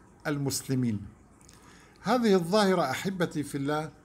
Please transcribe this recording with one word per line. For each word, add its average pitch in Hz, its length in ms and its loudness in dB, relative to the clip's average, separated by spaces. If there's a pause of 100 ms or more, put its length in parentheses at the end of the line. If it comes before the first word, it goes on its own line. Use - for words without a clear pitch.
(260)
المسلمين، 131 760 -2 (1040)
هذه 226 320 4
الظاهرة 180 560 2
أحبتي 170 520 -4
في - 120 -8
الله 151 360 -2 (140)